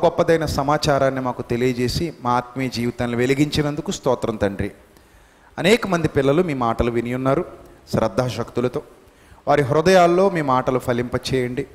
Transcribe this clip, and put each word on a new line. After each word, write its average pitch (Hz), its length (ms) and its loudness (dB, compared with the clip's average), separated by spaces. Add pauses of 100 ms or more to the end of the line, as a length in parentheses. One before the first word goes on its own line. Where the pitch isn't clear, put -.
గొప్పదైన 165 420 2
సమాచారాన్ని 139 720 0
మాకు 127 220 -4
తెలియజేసి, 123 680 -2 (100)
మా 123 80 -2
ఆత్మీయ 127 380 -2
జీవితాన్ని 120 480 -4
వెలిగించినందుకు 147 760 0
స్తోత్రం, 117 460 -2
తండ్రి. 98 360 -4 (880)
అనేక 208 280 2
మంది 170 220 0
పిల్లలు 139 340 2
మీ 160 120 -4
మాటలు 120 360 -2
విని 117 240 -2
ఉన్నారు 135 300 0 (460)
శ్రద్ధాశక్తులతో. 120 920 -2 (680)
వారి 147 140 4
హృదయాల్లో 175 680 4
మీ 170 120 -2
మాటలు 127 360 0
ఫలింపచేయండి. 123 960 -4